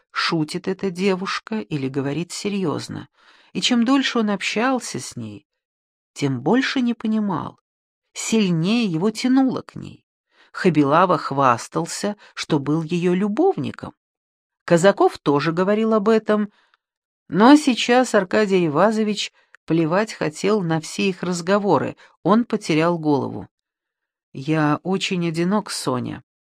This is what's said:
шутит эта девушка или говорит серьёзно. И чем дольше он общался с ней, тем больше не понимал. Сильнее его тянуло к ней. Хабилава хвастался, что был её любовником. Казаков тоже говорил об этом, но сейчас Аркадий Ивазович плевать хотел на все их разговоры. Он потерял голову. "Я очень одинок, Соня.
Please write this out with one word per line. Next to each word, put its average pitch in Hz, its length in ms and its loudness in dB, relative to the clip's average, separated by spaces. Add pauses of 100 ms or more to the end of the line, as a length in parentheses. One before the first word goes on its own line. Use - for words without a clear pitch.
(120)
шутит 170 580 -2
эта 190 200 -4
девушка 190 680 -4
или 139 300 -4
говорит 143 420 -4
серьёзно. 139 800 -6 (420)
И - 80 -6
чем 233 240 0
дольше 262 360 2
он 208 100 0
общался 220 720 -2
с - 160 -14
ней, 107 280 -12 (680)
тем 139 260 -2
больше 240 400 0
не 240 140 0
понимал. 214 680 -4 (540)
Сильнее 208 720 0
его 180 260 0
тянуло 254 500 0
к - 140 -20
ней. 95 300 -14 (480)
Хабилава 160 640 4
хвастался, 139 1000 -2 (180)
что - 260 -2
был 147 220 0
её 175 320 0
любовником. 208 800 -2 (680)
Казаков 196 540 4
тоже 147 340 0
говорил 214 420 0
об 214 140 0
этом, 214 420 2 (800)
но 247 300 6
сейчас 247 580 2
Аркадий 190 520 2
Ивазович 208 680 0 (320)
плевать 165 480 0
хотел 185 480 -2
на 160 180 -2
все 196 300 -2
их 180 140 -6
разговоры. 175 760 0 (260)
Он 220 220 4
потерял 170 520 0
голову. 120 520 -2 (840)
"Я 147 520 -2
очень 180 440 -2
одинок, 180 440 -2
Соня. 120 520 -6 (260)